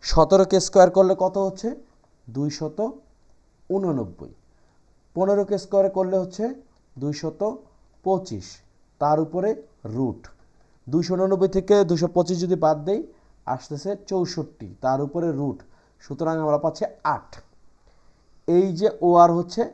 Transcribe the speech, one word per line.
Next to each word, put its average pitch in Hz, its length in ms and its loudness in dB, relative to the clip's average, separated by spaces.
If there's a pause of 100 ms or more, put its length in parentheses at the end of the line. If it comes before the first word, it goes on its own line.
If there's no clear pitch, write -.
সতেরোকে 190 600 4
স্কয়ার 185 300 8
করলে 190 180 4 (100)
কত 185 120 -2 (100)
হচ্ছে? 190 220 -8 (680)
দুইশত 151 420 -6 (960)
ঊননব্বই। 143 580 -4 (840)
পনেরোকে 202 480 0
স্কয়ার 196 220 2 (100)
করলে 190 260 0
হচ্ছে 185 220 -8 (580)
দুইশত 147 380 -6 (640)
পঁচিশ, 180 420 -4 (540)
তার 151 240 2
উপরে 180 260 -4 (440)
রুট। 123 260 -4 (720)
দুইশত 170 240 0
ঊননব্বই 190 400 2
থেকে 190 180 2 (160)
দুইশত 170 260 0
পঁচিশ 175 280 0
যদি 180 200 0
বাদ 156 140 2 (100)
দেই, 202 120 -2 (540)
আসতেছে 147 360 -10 (200)
চৌষট্টি, 170 580 -6 (160)
তার 135 220 0
উপরে 170 220 -4 (120)
রুট। 143 180 -4 (460)
সুতরাং 160 300 -4 (100)
আমরা 147 200 0
পাচ্ছি 160 200 -2 (320)
আট। - 140 -16 (1160)
এই 175 180 4 (120)
যে 208 100 2 (180)
ওআর 175 320 8
হচ্ছে 175 240 -4 (120)